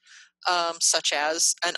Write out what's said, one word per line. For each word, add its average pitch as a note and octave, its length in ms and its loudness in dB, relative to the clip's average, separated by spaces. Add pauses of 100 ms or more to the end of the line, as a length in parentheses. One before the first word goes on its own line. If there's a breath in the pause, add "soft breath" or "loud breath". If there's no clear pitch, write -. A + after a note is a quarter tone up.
(500 loud breath)
um, E3+ 320 0
such - 320 2
as D#3 420 0 (100)
an F3 120 -2